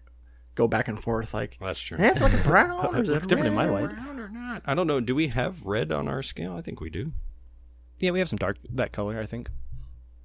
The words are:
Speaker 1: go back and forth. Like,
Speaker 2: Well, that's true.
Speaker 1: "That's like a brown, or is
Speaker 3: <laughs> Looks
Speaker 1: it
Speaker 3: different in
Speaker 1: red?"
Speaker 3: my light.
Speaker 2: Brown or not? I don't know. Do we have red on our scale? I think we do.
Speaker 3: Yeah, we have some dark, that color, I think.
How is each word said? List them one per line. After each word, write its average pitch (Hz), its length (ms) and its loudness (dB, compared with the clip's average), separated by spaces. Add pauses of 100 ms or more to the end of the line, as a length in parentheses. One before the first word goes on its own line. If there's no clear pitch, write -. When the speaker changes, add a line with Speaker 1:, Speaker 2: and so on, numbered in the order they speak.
(540)
Speaker 1:
go 120 140 4
back 110 220 0
and 107 120 -6
forth. 113 320 -2
Like, 110 260 -4
Speaker 2:
Well, 95 100 -4
that's - 100 -4
true. - 180 -8
Speaker 1:
"That's 240 240 6
like 269 120 8
a - 100 6
brown, 349 520 4
or 240 60 4
is 202 80 0
Speaker 3:
<laughs> - 0 -
Looks 151 160 0
Speaker 1:
it 190 40 -4
Speaker 3:
different 269 240 4
in - 40 2
Speaker 1:
red?" 117 140 2
Speaker 3:
my 98 100 0
light. - 80 -2
Speaker 2:
Brown 262 300 -10
or 208 100 -12
not? 233 360 -10
I 139 100 -2
don't 180 100 2
know. 147 140 2
Do 123 160 0
we 156 140 2
have 127 340 -2
red 107 280 0
on 147 160 0
our 139 140 -4
scale? 180 320 -8
I 170 80 -8
think - 200 -10
we 82 100 -8
do. 139 220 -4 (840)
Speaker 3:
Yeah, 180 120 2
we 180 80 2
have 185 100 0
some 104 80 -2
dark, 98 200 -2 (120)
that 123 220 -2
color, 107 280 -4
I 107 60 -6
think. 113 240 -8 (760)